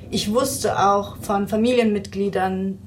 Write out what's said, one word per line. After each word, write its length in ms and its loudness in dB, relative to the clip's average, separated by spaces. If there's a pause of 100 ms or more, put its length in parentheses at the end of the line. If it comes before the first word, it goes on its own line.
(100)
ich 220 -2
wusste 560 2
auch 300 0
von 300 -2
Familienmitgliedern, 1400 0